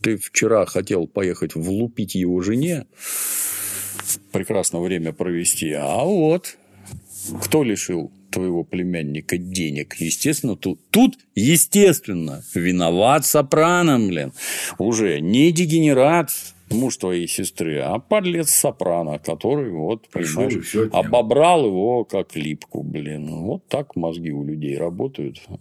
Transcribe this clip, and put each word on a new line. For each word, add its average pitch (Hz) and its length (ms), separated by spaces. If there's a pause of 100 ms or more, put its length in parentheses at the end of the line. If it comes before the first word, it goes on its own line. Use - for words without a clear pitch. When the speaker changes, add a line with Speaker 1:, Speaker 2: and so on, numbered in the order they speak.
Speaker 1:
ты 110 140
вчера 107 500
хотел 92 420
поехать 90 480
влупить 101 580
его 90 280
жене, 131 440 (1400)
прекрасно 92 500
время 85 320
провести, 85 600
а 76 320
вот 175 520 (840)
кто 156 220
лишил 92 480 (180)
твоего 90 320
племянника 82 760
денег? 85 600
Естественно, 113 580
тут, 90 240 (120)
тут, 247 280 (160)
естественно, 101 1080 (100)
виноват 90 720
Сопрано, 156 720
блин. 85 340 (460)
Уже 101 420
не 123 320
дегенерат, 156 760 (400)
муж 117 260
твоей 87 320
сестры, 80 520
а 82 200
подлец 175 500
Сопрано, 85 680
который, 113 520
вот, 87 380
Speaker 2:
Пришёл 82 280 (100)
Speaker 1:
понимаешь, 110 100
Speaker 2:
и - 40
всё 110 260
отнял. 95 140
Speaker 1:
обобрал 135 680
его 104 380
как - 300
липку, 76 480
блин. 76 460
Вот 85 400
так - 260
мозги 82 380
у 71 100
людей 73 360
работают. 87 640 (200)